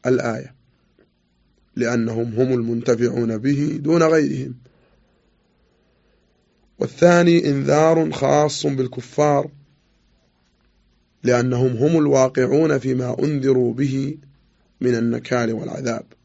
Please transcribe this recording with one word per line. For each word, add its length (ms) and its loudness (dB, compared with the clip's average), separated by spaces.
الآية، 500 -2
لأنهم 580 -2
هم 200 0
المنتفعون 840 -2
به 440 -2
دون 220 2
غيرهم. 520 0
والثاني 680 4
إنذار 640 2
خاص 540 0
بالكفار، 840 -2
لأنهم 540 0
هم 200 2
الواقعون 800 2
فيما 460 -4
أنذروا 500 0
به 440 -4
من 140 0
النكال 580 -2
والعذاب 520 -8